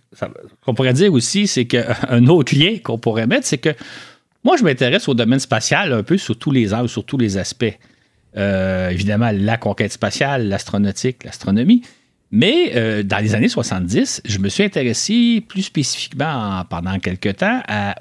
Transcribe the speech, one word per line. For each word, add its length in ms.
ça, 160
ce 360
qu'on 80
pourrait 200
dire 200
aussi, 340
c'est 180
que, 120
<laughs> 140
un 180
autre 280
lien 280
qu'on 140
pourrait 300
mettre, 180
c'est 120
que 120
moi, 120
je 80
m'intéresse 460
au 40
domaine 260
spatial 520
un 120
peu 140
sous 180
tous 160
les 220
angles, 160
sous 120
tous 160
les 200
aspects. 400
Euh, 520
évidemment, 440
la 240
conquête 340
spatiale, 560
l'astronautique, 800
l'astronomie. 560
Mais, 440
euh, 260
dans 160
les 160
années 160
soixante-dix, 760
je 140
me 120
suis 140
intéressé 840
plus 160
spécifiquement 960
en, 60
pendant 340
quelque 300
temps 380
à, 340